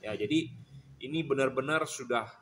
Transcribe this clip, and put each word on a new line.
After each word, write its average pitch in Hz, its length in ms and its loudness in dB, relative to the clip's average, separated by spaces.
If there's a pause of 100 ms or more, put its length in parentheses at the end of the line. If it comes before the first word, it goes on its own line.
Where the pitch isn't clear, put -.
Ya, 107 160 -6
jadi 156 320 2 (560)
ini 156 160 -2
benar-benar 135 640 2
sudah 120 400 -2 (160)